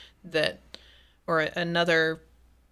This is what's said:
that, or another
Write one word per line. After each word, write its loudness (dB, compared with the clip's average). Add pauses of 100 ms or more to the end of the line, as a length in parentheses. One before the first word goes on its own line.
(240)
that, 0 (680)
or 2
another 0 (500)